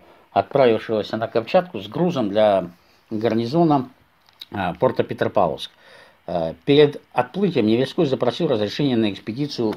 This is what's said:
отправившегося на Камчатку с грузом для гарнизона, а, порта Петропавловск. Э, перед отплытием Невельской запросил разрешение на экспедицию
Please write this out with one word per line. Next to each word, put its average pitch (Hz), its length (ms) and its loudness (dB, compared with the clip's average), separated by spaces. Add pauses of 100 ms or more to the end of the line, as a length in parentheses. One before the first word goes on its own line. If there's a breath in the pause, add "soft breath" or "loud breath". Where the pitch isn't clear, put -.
(320 soft breath)
отправившегося 110 880 0
на 113 100 -4
Камчатку 175 520 0
с 185 80 -12
грузом 135 420 -2
для 98 400 2 (400 soft breath)
гарнизона, 117 800 0 (600)
а, 90 240 -4
порта 135 280 0
Петропавловск. 95 680 -2 (540 soft breath)
Э, 82 280 -4 (120)
перед 147 360 4 (100)
отплытием 135 540 0
Невельской 127 400 2
запросил 127 420 0
разрешение 123 480 0
на 110 160 0
экспедицию 113 640 -6